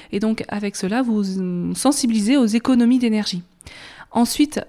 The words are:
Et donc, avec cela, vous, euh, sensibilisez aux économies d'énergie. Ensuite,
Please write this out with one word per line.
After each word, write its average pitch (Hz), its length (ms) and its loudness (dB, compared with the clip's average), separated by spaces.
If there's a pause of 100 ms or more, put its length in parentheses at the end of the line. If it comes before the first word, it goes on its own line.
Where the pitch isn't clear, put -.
(100)
Et 196 100 -4
donc, 220 280 -2
avec 202 280 -6
cela, 208 240 -2
vous, 208 400 -2
euh, 175 340 -4
sensibilisez 220 640 2
aux 254 100 4
économies 240 520 2
d'énergie. 214 440 -2 (720)
Ensuite, 233 540 0